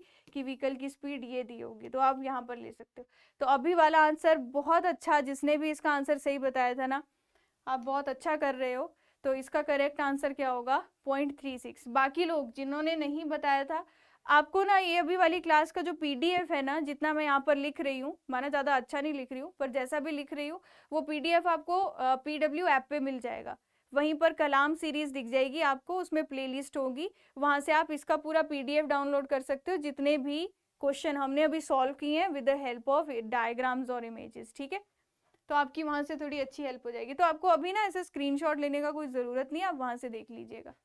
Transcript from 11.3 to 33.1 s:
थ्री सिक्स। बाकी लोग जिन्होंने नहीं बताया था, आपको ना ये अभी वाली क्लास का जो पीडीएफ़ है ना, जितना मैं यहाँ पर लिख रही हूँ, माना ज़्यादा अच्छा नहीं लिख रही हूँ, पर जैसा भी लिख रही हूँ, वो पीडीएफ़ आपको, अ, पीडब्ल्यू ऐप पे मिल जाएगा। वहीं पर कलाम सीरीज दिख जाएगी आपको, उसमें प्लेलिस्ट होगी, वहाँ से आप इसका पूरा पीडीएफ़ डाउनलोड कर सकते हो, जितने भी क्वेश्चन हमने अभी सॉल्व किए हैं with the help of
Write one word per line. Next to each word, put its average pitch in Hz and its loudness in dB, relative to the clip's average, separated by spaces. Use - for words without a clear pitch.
थ्री 262 -8
सिक्स। 240 -14
बाकी 269 2
लोग 294 -2
जिन्होंने 294 -2
नहीं 302 -4
बताया 294 0
था, 247 -4
आपको 294 6
ना 392 6
ये 349 4
अभी 349 2
वाली 349 4
क्लास 320 4
का 359 -4
जो 339 -2
पीडीएफ़ 330 0
है 277 0
ना, 277 -2
जितना 302 -2
मैं 302 0
यहाँ 277 2
पर 294 6
लिख 285 -4
रही 269 -2
हूँ, 285 -8
माना 262 -2
ज़्यादा 277 2
अच्छा 262 -2
नहीं 302 -2
लिख 262 -6
रही 262 -8
हूँ, 339 -12
पर 269 -2
जैसा 262 -2
भी 302 -6
लिख 285 -6
रही 294 -6
हूँ, 330 -10
वो 311 0
पीडीएफ़ 330 0
आपको, 339 0
अ, 262 0
पीडब्ल्यू 302 -2
ऐप 269 2
पे 294 -2
मिल 269 -4
जाएगा। - -8
वहीं 302 2
पर 320 4
कलाम 294 2
सीरीज 302 -4
दिख 262 -6
जाएगी 262 0
आपको, 285 0
उसमें 349 -2
प्लेलिस्ट 269 -6
होगी, 269 -4
वहाँ 285 2
से 285 -2
आप 311 4
इसका 302 0
पूरा 311 0
पीडीएफ़ 294 0
डाउनलोड 277 0
कर 269 0
सकते 269 -4
हो, 381 0
जितने 285 0
भी 285 -2
क्वेश्चन 285 0
हमने 277 0
अभी 311 2
सॉल्व 269 2
किए 294 -2
हैं 381 2
with 277 -4
the 277 4
help 247 -6
of 302 0